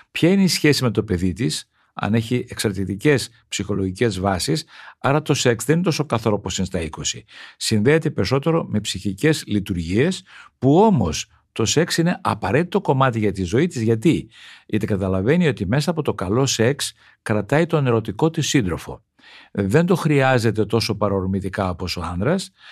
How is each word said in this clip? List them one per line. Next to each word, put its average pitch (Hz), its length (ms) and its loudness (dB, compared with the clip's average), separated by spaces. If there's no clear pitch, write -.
ποια - 200 2
είναι 196 120 4
η 185 40 4
σχέση 147 360 2
με 117 80 2
το 104 120 0
παιδί 92 300 0
της, 147 340 -4
αν 104 200 -2
έχει 117 360 0
εξαρτητικές 101 800 0
ψυχολογικές 98 720 -2
βάσεις, 98 440 -2
άρα 139 220 2
το 151 120 -2
σεξ - 320 2
δεν 151 100 2
είναι 175 80 0
τόσο 156 220 0
καθαρό 113 300 0
όπως 95 220 -6
είναι 92 80 -2
στα 90 160 -4
είκοσι. - 440 -8
Συνδέεται 143 520 2
περισσότερο 135 600 0
με 107 100 -2
ψυχικές 104 680 -2
λειτουργίες, 101 760 0
που 139 200 4
όμως 139 500 2
το - 140 -2
σεξ - 320 0
είναι 170 260 0
απαραίτητο 120 580 0
κομμάτι 131 380 2
για 104 120 2
τη 92 120 -4
ζωή 113 240 2
της. 131 140 -6
Γιατί; 113 480 2
Γιατί 107 200 -2
καταλαβαίνει 98 640 0
ότι 101 200 -2
μέσα 139 240 0
από 160 100 -4
το 113 120 -2
καλό 104 320 0
σεξ 127 480 -2
κρατάει 113 440 0
τον 151 220 0
ερωτικό 113 420 0
της 160 180 -2
σύντροφο. 85 560 -2
Δεν 101 340 2
το 180 100 2
χρειάζεται 131 720 2
τόσο 110 300 -2
παρορμητικά 98 720 -2
όπως 90 280 -6
ο 87 40 -6
άνδρας, 101 480 -4